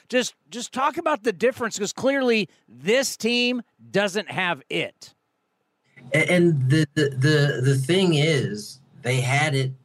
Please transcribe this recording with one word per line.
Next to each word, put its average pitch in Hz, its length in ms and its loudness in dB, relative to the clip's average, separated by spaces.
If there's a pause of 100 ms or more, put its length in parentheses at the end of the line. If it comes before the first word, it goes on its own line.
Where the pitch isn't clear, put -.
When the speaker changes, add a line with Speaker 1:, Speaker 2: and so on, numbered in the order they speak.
Speaker 1:
Just, - 280 -2 (140)
just 220 220 -14
talk 277 260 -2
about 302 260 -2
the 226 100 -2
difference, 226 440 -2
'cause 202 140 -6
clearly 247 560 0 (200)
this 180 500 -2
team 240 440 0 (300)
doesn't 190 400 -2
have 165 380 -4
it. - 460 -8 (960)
Speaker 2:
A-, 156 180 2
and 165 380 4
the, 156 240 4
the, 139 160 0
the, 143 540 2
the 135 120 2
thing 175 380 2
is, 131 640 0 (240)
they 127 200 0
had 143 340 0
it 135 160 0 (140)